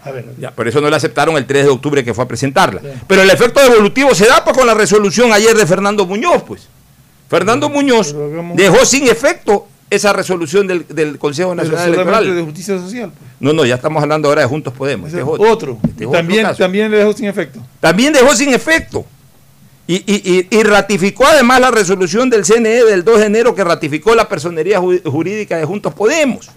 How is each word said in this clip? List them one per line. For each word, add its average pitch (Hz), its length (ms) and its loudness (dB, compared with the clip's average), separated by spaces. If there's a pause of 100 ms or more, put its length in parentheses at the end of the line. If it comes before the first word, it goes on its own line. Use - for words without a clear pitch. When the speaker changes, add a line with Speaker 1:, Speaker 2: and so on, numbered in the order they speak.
Speaker 1:
a 143 80 -14
ver, 127 120 -12
a 117 40 -18
ver. - 120 -20
Speaker 2:
Ya, 127 120 -12
por 113 160 -6
eso 127 140 0
no 147 80 0
le 156 60 2
aceptaron 147 420 -2
el 131 80 -4
tres 139 200 0
de 143 40 6
octubre 139 340 0
que 113 120 -4
fue 127 80 -2
a 123 40 -6
presentarla. 135 540 -2
Speaker 1:
Ya. 139 240 -16
Speaker 2:
Pero 190 160 2
el 190 80 6
efecto 240 320 2
devolutivo 247 540 4
se 180 100 2
da, 294 180 4
pues, 254 140 0
con 254 80 4
la 226 80 4
resolución 214 600 2
ayer 220 220 4
de 214 120 2
Fernando 196 400 0
Muñoz, 247 400 -2
pues. - 200 -16 (640)
Fernando 226 400 0
Muñoz 254 440 0
Speaker 1:
Pero 147 120 -8
hagamos 170 320 -8
Speaker 2:
dejó 190 300 4
sin 269 200 0
efecto 277 600 0 (240)
esa 202 220 0
resolución 180 520 -2
del, 175 240 -6
del 147 300 -4
Consejo 151 300 -4
Speaker 1:
Pero 170 120 -6
Speaker 2:
Nacional 165 240 -4
Speaker 1:
solamente 180 320 0
Speaker 2:
Electoral. 190 200 0
Speaker 1:
de 175 60 -4
Justicia 175 360 -8
Social, 190 360 -12
pues. - 240 -20
Speaker 2:
No, 139 140 0
no, 156 120 0
ya 123 100 0
estamos 151 260 -4
hablando 147 280 0
ahora 147 120 2
de 135 60 0
Juntos 135 260 -6
Podemos, 135 360 -8
Speaker 1:
Ese 175 100 -8
Speaker 2:
este 143 100 -6
es 160 60 -4
Speaker 1:
es 175 40 -6
Speaker 2:
otro. 220 120 4
Speaker 1:
otro. 143 320 -4
Speaker 2:
Este - 60 -2
es - 120 -12
Speaker 1:
Y 107 40 -8
Speaker 2:
otro 139 120 -2
Speaker 1:
también, 180 260 -2
Speaker 2:
caso. 175 140 -4
Speaker 1:
también 196 320 -2
le 214 80 0
dejó 208 160 2
sin 202 120 -8
efecto. 196 340 -8 (200)
Speaker 2:
También 233 340 0
dejó 277 220 4
sin 285 140 -2
efecto. 262 560 -2 (800)
Y, 170 120 -2 (140)
y, 185 400 0
y, 220 60 2
y 220 60 4
ratificó 202 640 2
además 262 320 4
la 254 100 4
resolución 202 640 0
del 208 140 2
C 220 120 2
N 233 100 0
E 233 160 2
del 202 200 2
dos 208 160 4
de 214 80 2
enero 220 260 0
que 185 100 -2
ratificó 165 520 -2
la 214 120 0
personería 175 520 -4
ju-, 180 280 -2
jurídica 170 500 -6
de 160 80 -4
Juntos 185 280 -8
Podemos. 277 640 -2